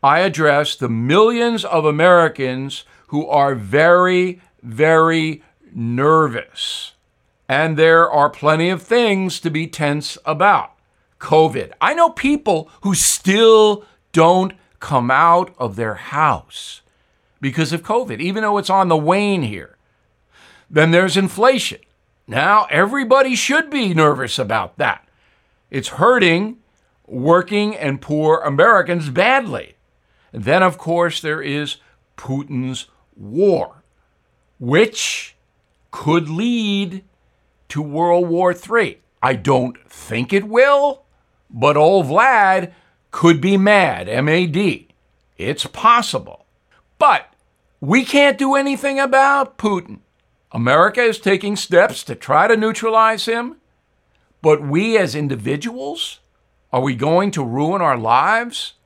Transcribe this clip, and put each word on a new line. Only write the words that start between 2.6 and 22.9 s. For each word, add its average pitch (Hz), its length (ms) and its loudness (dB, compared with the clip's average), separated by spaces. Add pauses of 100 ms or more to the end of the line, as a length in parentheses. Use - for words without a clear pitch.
who 147 160 -4
are 139 280 0
very, 180 840 2 (240)
very 160 800 0 (300)
nervous. 127 1200 -2 (560)
And 156 300 0
there 165 320 6
are 147 180 2
plenty 156 400 0
of 180 140 -4
things 202 580 0
to - 80 -6
be 156 180 -4
tense 147 600 -6
about. 156 480 0 (440)
covid. 135 640 0
I 285 140 0
know 330 160 2
people 262 580 -2 (140)
who 196 120 -2
still 214 920 2 (260)
don't 180 400 4 (260)
come 127 320 -2
out 170 460 2
of 107 200 -8
their 110 180 -6
house - 880 -6 (580)
because 135 320 -4
of 170 100 -6
covid, 214 380 -4
even 196 220 -4
though 208 160 0
it's 196 100 -6
on 190 200 2
the 165 80 2
wane 190 440 0
here. 104 380 -10 (920)
Then 156 220 4
there's 175 260 2
inflation. 208 640 0 (460)
Now, 185 420 2
everybody 254 680 2